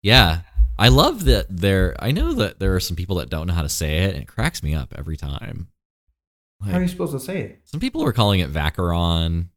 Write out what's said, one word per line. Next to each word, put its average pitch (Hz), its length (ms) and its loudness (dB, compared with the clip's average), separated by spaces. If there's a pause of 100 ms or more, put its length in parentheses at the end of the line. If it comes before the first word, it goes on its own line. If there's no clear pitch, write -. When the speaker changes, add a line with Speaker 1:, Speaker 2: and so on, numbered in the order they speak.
Speaker 1:
Yeah. 95 380 4 (360)
I 113 120 6
love 196 360 4
that 110 240 2
there, 92 500 2
I 123 120 -2
know 311 220 0
that 160 260 -2
there 95 160 2
are 92 40 2
some 90 160 -4
people 90 220 -4
that 73 120 -4
don't 80 180 -4
know 87 60 0
how 85 100 0
to 73 60 -2
say 80 340 -2
it, 98 100 0
and 71 100 -8
it - 40 -16
cracks - 360 -4
me 76 120 -2
up 69 220 -6
every 76 200 -8
time. 69 500 -10 (960)
Speaker 2:
How 101 100 -4
are - 40 -2
you 180 60 2
Speaker 1:
Like, 180 80 0
Speaker 2:
supposed - 240 -6
to 135 60 -4
say 185 220 -6
it? - 240 -12
Speaker 1:
some 147 140 -10
people 269 240 -2
are 123 100 2
calling 104 260 4
it 76 140 -2
Vacheron. 85 1040 0